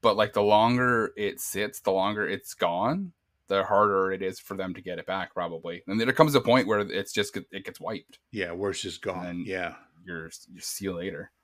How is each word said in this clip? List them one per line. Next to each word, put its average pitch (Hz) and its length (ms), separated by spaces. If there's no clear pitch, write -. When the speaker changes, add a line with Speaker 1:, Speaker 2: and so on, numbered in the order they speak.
Speaker 1:
But, 107 160
like, 104 160
the 104 100
longer 117 720
it 101 240
sits, 104 400
the 98 120
longer 98 360
it's 92 260
gone, 120 580
the 98 160
harder 98 480
it 95 120
is 92 180
for - 160
them 92 180
to 98 60
get 90 180
it - 80
back, 92 260
probably. 85 540
And 104 140
then 117 80
there 131 60
comes 147 200
a 131 60
point 120 260
where 104 140
it's 98 320
just, - 240
it 98 280
gets 110 140
wiped. 123 400
Speaker 2:
Yeah, 92 180
where 95 220
it's - 100
just 90 180
gone. 90 240
Speaker 1:
And - 20
then 87 200
Speaker 2:
Yeah. 90 280
Speaker 1:
you're, 82 260
you 90 80
see - 260
you 92 80
later 87 360